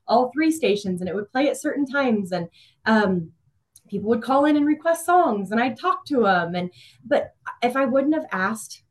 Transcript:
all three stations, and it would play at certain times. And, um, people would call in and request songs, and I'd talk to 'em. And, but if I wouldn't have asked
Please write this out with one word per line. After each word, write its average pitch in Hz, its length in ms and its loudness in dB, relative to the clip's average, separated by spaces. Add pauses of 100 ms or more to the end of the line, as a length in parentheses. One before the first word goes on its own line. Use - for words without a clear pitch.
all 247 240 2
three 311 200 0
stations, 196 480 -2
and 180 100 -6
it 165 60 -6
would 208 160 -6
play 269 180 0
at 254 100 -4
certain 285 260 -2
times. 233 480 -2
And, 170 160 -6 (360)
um, 190 460 2 (560)
people 202 220 -6
would 226 140 0
call 269 220 2
in 302 120 4
and 294 80 2
request 330 400 0
songs, 247 460 2
and 226 100 2
I'd 247 180 -2
talk 359 280 -2
to 240 200 2
'em. 175 280 2
And, 180 140 -4 (360)
but - 280 -8 (280)
if 240 160 0
I 277 80 2
wouldn't 269 300 0
have 294 160 -4
asked 196 600 -6